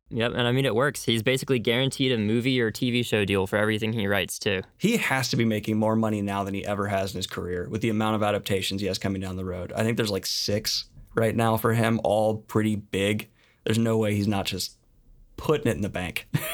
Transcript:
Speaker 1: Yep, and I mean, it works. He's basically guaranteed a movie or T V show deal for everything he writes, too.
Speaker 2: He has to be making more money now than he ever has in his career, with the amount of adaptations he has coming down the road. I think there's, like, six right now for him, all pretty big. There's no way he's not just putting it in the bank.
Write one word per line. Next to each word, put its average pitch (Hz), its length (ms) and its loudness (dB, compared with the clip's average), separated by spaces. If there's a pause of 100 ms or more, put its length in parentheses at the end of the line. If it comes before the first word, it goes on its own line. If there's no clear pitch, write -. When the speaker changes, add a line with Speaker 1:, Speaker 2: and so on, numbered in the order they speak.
(100)
Speaker 1:
Yep, 117 260 0
and 120 100 0
I 120 60 2
mean, 135 140 2
it 107 80 0
works. 135 280 0
He's 113 200 0
basically 131 360 0
guaranteed 131 540 0
a 113 60 0
movie 120 420 2
or 113 100 2
T 123 220 -2
V 120 100 2
show 110 220 0
deal 95 220 2
for 107 100 0
everything 107 360 0
he 107 140 -2
writes, 98 320 0
too. 95 220 0 (160)
Speaker 2:
He 220 220 2
has 131 320 -2
to - 60 -2
be 117 100 2
making 107 320 0
more 110 180 2
money 107 260 0
now 98 220 -2
than 98 100 -6
he 98 100 -6
ever 101 220 -2
has 98 260 -2
in - 40 -6
his 92 100 -6
career, 90 440 -6
with 107 100 -4
the 113 80 2
amount 107 280 2
of 104 60 0
adaptations 101 600 0
he 98 40 0
has 95 120 -2
coming 95 220 -2
down 92 160 -6
the 92 100 -6
road. 90 280 -6
I 110 80 0
think 113 140 2
there's, 110 140 0
like, 95 160 -2
six - 580 -2 (300)
right 113 200 2
now 113 220 2
for 113 160 2
him, 113 320 2
all 107 320 2
pretty 107 400 0
big. 101 520 0 (360)
There's 110 140 2
no 113 180 2
way 104 180 2
he's 101 140 2
not 98 180 0
just - 300 -6 (600)
putting 147 300 0
it 110 80 2
in 76 80 -4
the 98 60 -2
bank. - 400 -8 (240)